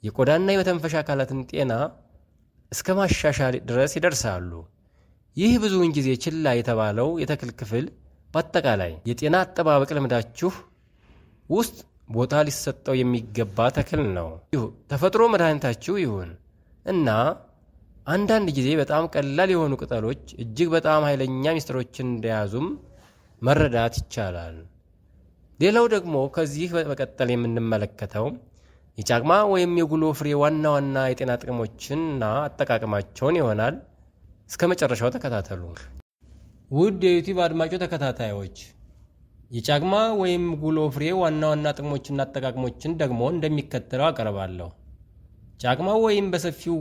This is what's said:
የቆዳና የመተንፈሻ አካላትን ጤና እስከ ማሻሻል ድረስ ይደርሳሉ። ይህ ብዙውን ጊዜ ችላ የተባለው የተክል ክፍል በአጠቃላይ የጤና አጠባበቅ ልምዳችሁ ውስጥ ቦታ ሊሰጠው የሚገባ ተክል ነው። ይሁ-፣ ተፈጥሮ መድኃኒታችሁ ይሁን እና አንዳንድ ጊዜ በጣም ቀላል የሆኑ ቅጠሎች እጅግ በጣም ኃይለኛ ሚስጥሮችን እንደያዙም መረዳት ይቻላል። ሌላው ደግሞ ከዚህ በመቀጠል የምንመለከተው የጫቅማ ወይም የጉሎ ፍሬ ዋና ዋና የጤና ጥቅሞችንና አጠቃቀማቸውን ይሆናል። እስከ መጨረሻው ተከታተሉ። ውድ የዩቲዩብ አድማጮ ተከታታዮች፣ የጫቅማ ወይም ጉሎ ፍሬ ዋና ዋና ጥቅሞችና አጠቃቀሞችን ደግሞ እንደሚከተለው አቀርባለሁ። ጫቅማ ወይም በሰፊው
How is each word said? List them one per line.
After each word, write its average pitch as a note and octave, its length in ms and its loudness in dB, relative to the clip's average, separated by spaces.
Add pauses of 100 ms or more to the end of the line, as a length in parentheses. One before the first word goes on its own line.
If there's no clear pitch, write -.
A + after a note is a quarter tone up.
የቆዳና D3 460 2
የመተንፈሻ F3+ 480 0
አካላትን C3+ 500 -2
ጤና C3+ 260 -2 (960)
እስከ - 220 -4
ማሻሻል D3 600 2 (100)
ድረስ B2+ 280 2
ይደርሳሉ። A2+ 580 -2 (880)
ይህ G#3+ 220 4
ብዙውን F#3+ 320 2
ጊዜ C#3 260 0
ችላ D#3 360 0
የተባለው A2+ 640 0
የተክል C#3+ 340 -4
ክፍል A#2 340 -4 (460)
በአጠቃላይ A#2 600 0 (140)
የጤና D3 340 0
አጠባበቅ D3+ 520 2
ልምዳችሁ C3 600 -2 (960)
ውስጥ A3+ 280 0 (320)
ቦታ B2 320 0
ሊሰጠው C#3 540 -2
የሚገባ A#2 760 0
ተክል D3+ 400 -2
ነው። E2+ 200 -4 (200)
ይሁ-፣ C3 220 -2 (160)
ተፈጥሮ F#3+ 420 2
መድኃኒታችሁ D#3+ 680 2
ይሁን G2+ 320 -2 (560)
እና E3+ 240 2 (960)
አንዳንድ G3+ 440 2
ጊዜ C3+ 240 0
በጣም D3+ 320 2
ቀላል D3 420 0
የሆኑ D#3+ 280 2
ቅጠሎች A#2+ 460 -4 (160)
እጅግ B2 300 -2
በጣም D#3 340 4
ኃይለኛ C3+ 500 0
ሚስጥሮችን C3 540 -6
እንደያዙም A2 600 -2 (760)
መረዳት A#2+ 560 4
ይቻላል። F2 600 -6 (1040)
ሌላው G#3+ 280 6
ደግሞ F3 280 0 (140)
ከዚህ D#3+ 440 -2
በመቀጠል C#3 560 -2
የምንመለከተው A2+ 960 -2 (720)
የጫቅማ A#2+ 360 2 (140)
ወይም F3+ 280 2
የጉሎ D#3 380 2
ፍሬ D3+ 200 -4
ዋና D3+ 360 2
ዋና C#3 360 0
የጤና B2+ 320 -2
ጥቅሞችንና B2+ 840 -6 (180)
አጠቃቀማቸውን A#2 960 -2
ይሆናል። A#2+ 380 0 (720)
እስከ - 200 -2
መጨረሻው B2 440 0
ተከታተሉ። G#2+ 500 -6 (1080)
ውድ F3+ 300 2
የዩቲዩብ F3+ 380 2
አድማጮ E3 380 0
ተከታታዮች፣ B2 800 -4 (920)
የጫቅማ D3 440 0 (180)
ወይም F3+ 300 0 (140)
ጉሎ D#3 200 0 (120)
ፍሬ C#3+ 240 -4
ዋና D#3 320 2
ዋና D3+ 280 0
ጥቅሞችና C#3+ 480 -6
አጠቃቀሞችን C3 760 -4
ደግሞ B2+ 300 -2
እንደሚከተለው D3 800 -2
አቀርባለሁ። G2 640 -2 (920)
ጫቅማ C3 380 0
ወይም G#3 300 2
በሰፊው E3+ 540 -4